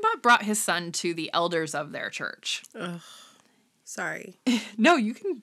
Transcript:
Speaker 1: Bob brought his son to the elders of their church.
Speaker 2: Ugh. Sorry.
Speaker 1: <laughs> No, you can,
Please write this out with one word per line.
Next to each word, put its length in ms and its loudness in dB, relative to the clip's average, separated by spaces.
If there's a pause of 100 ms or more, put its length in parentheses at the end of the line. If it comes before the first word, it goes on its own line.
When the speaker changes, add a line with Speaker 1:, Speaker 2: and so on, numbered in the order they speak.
Speaker 1:
Bob 180 2
brought 220 6
his 200 0
son 300 -2
to 220 -2
the 180 -6
elders 420 0
of 180 -6
their 180 -8
church. 520 -8 (160)
Speaker 2:
Ugh. 220 -8 (840)
Sorry. 540 -10 (100)
Speaker 1:
<laughs> 300 0
No, 200 8
you 180 0
can, 280 -6